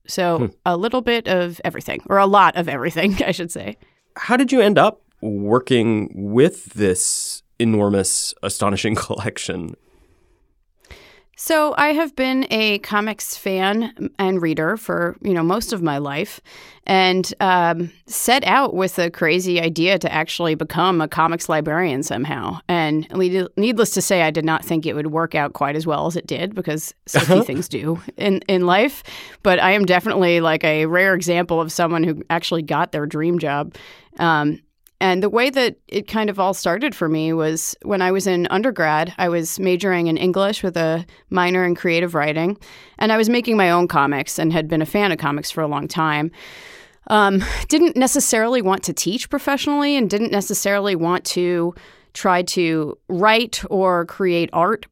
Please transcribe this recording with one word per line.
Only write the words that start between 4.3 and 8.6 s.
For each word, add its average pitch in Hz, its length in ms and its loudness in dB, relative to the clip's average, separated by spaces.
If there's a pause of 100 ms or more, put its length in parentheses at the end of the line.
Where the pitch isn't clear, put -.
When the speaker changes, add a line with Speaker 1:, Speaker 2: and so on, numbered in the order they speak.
Speaker 2:
did 254 160 2
you 254 80 6
end 202 180 6
up 196 240 4 (180)
working 110 920 2
with 117 600 2
this - 680 -2 (160)
enormous, 104 840 0
astonishing 101 520 -2